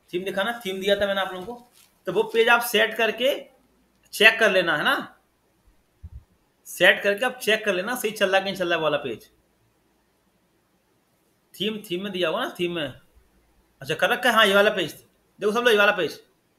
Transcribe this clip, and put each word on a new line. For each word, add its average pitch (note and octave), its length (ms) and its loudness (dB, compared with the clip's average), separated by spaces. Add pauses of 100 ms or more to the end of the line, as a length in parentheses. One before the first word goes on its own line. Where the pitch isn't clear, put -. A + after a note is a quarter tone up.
(140)
Theme F3+ 100 -6
दिखाना, G3 420 -4
theme F#3+ 140 -6
दिया G3 160 0
था G3+ 120 0
मैंने G3 140 -2
आप F#3+ 120 -6
लोगों F3+ 120 -12
को, A#3 240 -16 (380)
तो F#3 60 -4
वो G#3+ 100 2
page A3+ 260 2
आप A#3+ 120 4
set G#3+ 320 0
करके A#3 420 0 (800)
check A3 260 4
कर G#3+ 120 4
लेना, E3+ 260 0
है D#3+ 60 -4
ना, B3+ 120 0 (1700)
Set G3 360 4
करके G3+ 220 0
आप B3 120 -4
check G#3+ 280 0
कर G3+ 80 0
लेना F#3+ 220 -4
सही G#3+ 160 -4
चल G3+ 180 0
रहा F#3+ 80 4
है F#3+ 60 0
कि G3 60 -6
नहीं F#3+ 100 -6
चल F3 100 -2
रहा E3+ 80 0
है D#3+ 60 -2
वाला D3 140 0
page। A#2+ 320 -10 (2250)
Theme, G#3+ 240 -6 (120)
theme F3+ 140 -6
में G3+ 80 -8
दिया F3 180 -2
होगा A3 140 -2
ना, E4+ 160 -8
theme F3 120 -2
में, D#3+ 160 -6 (920)
अच्छा, D3+ 140 -6
कर F#3 140 2
रखा A#3+ 200 0
है, A3 60 2
हाँ, A3 100 6
ये G3 100 4
वाला G3+ 140 6
page, F3 240 -2 (460)
देखो G#3 120 0
सब A3+ 80 0
लोग, B3 100 4
ये G#3+ 80 6
वाला G#3 140 6
page, F#3 280 -2 (400)